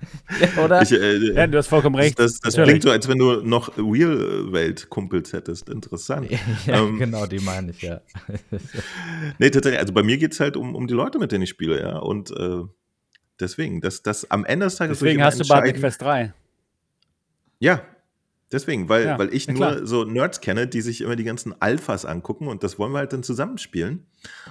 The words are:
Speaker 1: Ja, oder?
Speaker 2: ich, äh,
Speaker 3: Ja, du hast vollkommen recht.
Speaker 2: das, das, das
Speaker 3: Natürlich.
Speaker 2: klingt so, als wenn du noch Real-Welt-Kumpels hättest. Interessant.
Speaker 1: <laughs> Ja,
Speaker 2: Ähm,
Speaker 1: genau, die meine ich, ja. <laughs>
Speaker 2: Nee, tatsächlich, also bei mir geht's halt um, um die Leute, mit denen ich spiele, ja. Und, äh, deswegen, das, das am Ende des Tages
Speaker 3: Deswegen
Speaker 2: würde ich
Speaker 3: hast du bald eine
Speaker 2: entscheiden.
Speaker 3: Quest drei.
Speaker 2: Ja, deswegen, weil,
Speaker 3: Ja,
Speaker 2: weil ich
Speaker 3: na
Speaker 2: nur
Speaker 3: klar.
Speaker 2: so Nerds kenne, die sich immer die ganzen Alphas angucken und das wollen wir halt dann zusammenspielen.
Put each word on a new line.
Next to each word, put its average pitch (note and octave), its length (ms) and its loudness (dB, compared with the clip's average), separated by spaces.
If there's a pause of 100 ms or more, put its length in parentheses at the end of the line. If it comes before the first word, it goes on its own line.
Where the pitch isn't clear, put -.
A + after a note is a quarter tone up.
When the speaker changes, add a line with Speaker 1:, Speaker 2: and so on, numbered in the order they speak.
(400)
Speaker 1:
Ja, E3+ 240 4
oder? F3+ 180 6
Speaker 2:
ich, - 100 6
äh, G#2 420 4
Speaker 3:
Ja, E3 140 4
du D3 100 2
hast C#3+ 100 2
vollkommen D3 280 4
recht. C#3 240 4
Speaker 2:
das, A#2 140 4
das, - 80 -10
das A2+ 160 -2
Speaker 3:
Natürlich. D3+ 120 8 (120)
Speaker 2:
klingt - 20 -2
so, C3 80 6
als A#2+ 160 2
wenn C3 100 2
du B2 240 4
noch A#2+ 360 0
Real-Welt-Kumpels G2 1600 0
hättest. E2+ 360 -10
Interessant. A#2 600 -8 (180)
Speaker 1:
<laughs> G2+ 180 -4
Ja, A2 180 2
Speaker 2:
Ähm, G#2+ 140 -2
Speaker 1:
genau, A2+ 280 -2
die F#2+ 140 -6
meine F#2 320 -4
ich, - 100 -14
ja. E2+ 200 -10 (260)
<laughs> D3+ 1120 -10
Speaker 2:
Nee, C#3 100 6
tatsächlich, C3 300 2
also G2+ 140 -2
bei G#2 100 4
mir A#2+ 140 2
geht's D#3+ 220 -2
halt C#3+ 180 -2
um, B2 180 -6
um A#2+ 120 -6
die A#2+ 60 -2
Leute, A#3+ 260 -2
mit C#3+ 120 -2
denen F#2+ 120 0
ich F2+ 60 -4
spiele, D#2+ 320 -2
ja. - 160 -4
Und, G2 340 -6
äh, F2+ 320 -6 (760)
deswegen, F#2 420 -6
das, - 220 -6
das - 260 -4
am G#2 160 0
Ende F#3 220 0
des F#3 80 -2
Tages D#3 240 -2
Speaker 3:
Deswegen D3 200 4
Speaker 2:
würde C#3+ 100 6
ich - 100 0
Speaker 3:
hast - 0 -
du C#3+ 80 -2
bald C#3 160 8
eine C3+ 60 4
Speaker 2:
entscheiden. C3 120 -2
Speaker 3:
Quest C3 200 -2
drei. B2 320 0 (1300)
Speaker 2:
Ja, D#3+ 220 2 (680)
deswegen, C3 380 -2
weil, A2+ 160 6
Speaker 3:
Ja, C#3+ 140 -2
Speaker 2:
weil G2 140 0
ich C3+ 140 -2
Speaker 3:
na C#3 60 -4
Speaker 2:
nur F3 140 2
Speaker 3:
klar. D3 180 -2
Speaker 2:
so A#2 200 0
Nerds B2 360 -2
kenne, A#2 260 -2
die A#2+ 140 -4
sich A#2 200 -8
immer A#2+ 140 -4
die A#2 80 -4
ganzen A2+ 380 -8
Alphas A2 440 -2
angucken F2 420 -8
und G#2 160 -6
das - 160 -6
wollen G#2+ 140 -2
wir C#3+ 60 -2
halt C#3 140 -6
dann B2+ 80 -6
zusammenspielen. C3 840 -6 (460)